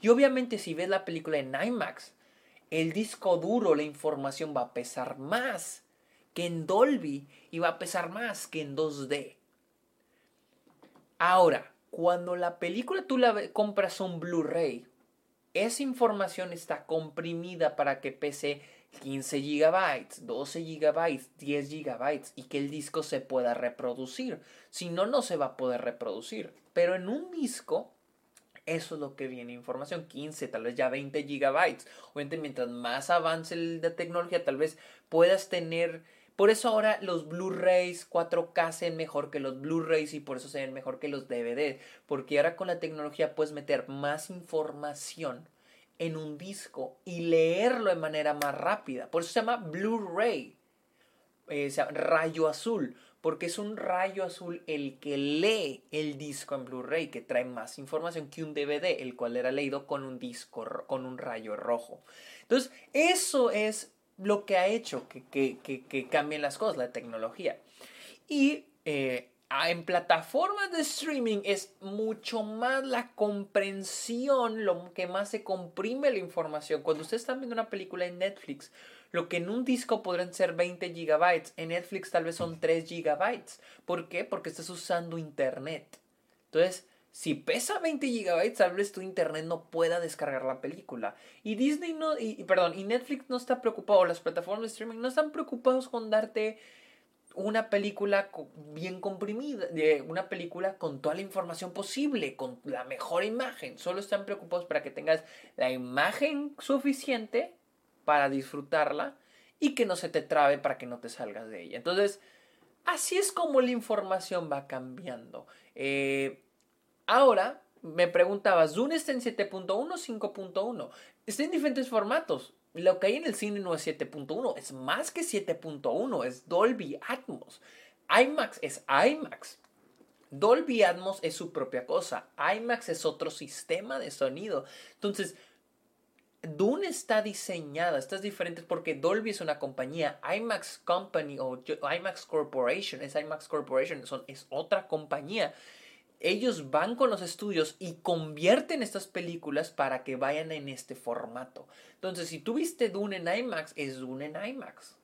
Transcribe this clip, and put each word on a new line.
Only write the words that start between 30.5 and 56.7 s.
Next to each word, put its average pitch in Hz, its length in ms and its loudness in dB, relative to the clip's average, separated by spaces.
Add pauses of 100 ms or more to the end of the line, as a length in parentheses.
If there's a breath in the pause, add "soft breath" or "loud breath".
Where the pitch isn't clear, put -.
vez 120 120 -4
ya 131 120 2
veinte 139 360 -2
gigabytes. 143 640 2 (260 loud breath)
Obviamente, 147 240 -6
mientras 135 320 -4
más 123 400 -4
avance 165 440 2
el, 165 280 -2
la 165 140 0
tecnología, 175 500 -2
tal 135 100 0
vez 156 220 0 (320 loud breath)
puedas 180 400 6
tener... 165 540 -2 (320 soft breath)
Por 202 140 8
eso 220 200 4
ahora 214 320 4
los 170 260 -2
Blu-rays 180 800 2
cuatro 170 480 0
K 165 180 2
se 170 180 -4
ven 160 80 -4
mejor 156 320 -2
que 151 100 -4
los 135 220 -4
Blu-rays 156 520 2
y 147 80 -8
por 139 160 -6
eso 127 100 -10
se 139 140 -6
ven 131 120 -6
mejor 131 260 -8
que 151 80 -6
los 139 200 -4
D 120 160 -2
V 120 120 -2
D. 139 240 -2 (280 loud breath)
Porque 139 300 0
ahora 165 180 4
con 190 120 -6
la 175 120 -2
tecnología 151 560 -2
puedes 151 160 0
meter 143 360 -2
más 143 420 -4
información 151 1160 -6 (520 soft breath)
en 165 180 -2
un 151 220 -8
disco - 640 -10
y 170 160 -6
leerlo 180 680 6
de 175 40 4
manera 156 380 0
más 143 240 0
rápida. 156 540 -2
Por 170 100 2
eso 170 120 -8
se 240 80 4
llama 233 160 2
Blu-ray. 196 1000 -2 (920 soft breath)
Eh, 143 200 -2
se 139 80 -4
llama 147 140 0
rayo 160 560 4
azul, 160 480 0 (240 loud breath)
porque 160 260 0
es 175 140 -4
un 208 180 -6
rayo 190 460 0
azul 175 420 -8
el 143 340 -4
que 143 180 -4
lee 151 760 2
el 151 260 -4
disco 143 380 -8
en 131 100 -6
Blu-ray, 131 440 -4